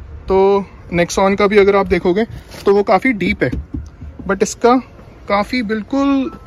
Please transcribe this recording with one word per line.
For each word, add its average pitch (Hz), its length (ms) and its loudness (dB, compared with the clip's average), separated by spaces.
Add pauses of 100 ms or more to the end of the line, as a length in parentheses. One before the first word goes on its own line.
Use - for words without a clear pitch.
(280)
तो 190 380 2 (280)
Nexon 190 440 0
का 208 80 4
भी 208 120 4
अगर 196 180 6
आप 196 100 2
देखोगे 185 380 0 (400)
तो 202 100 4
वो 202 80 4
काफ़ी 214 300 2
deep 196 300 -4
है, 127 80 -2 (760)
but 196 140 -2
इसका 240 340 2 (520)
काफ़ी 208 340 -2
बिल्कुल 262 840 -2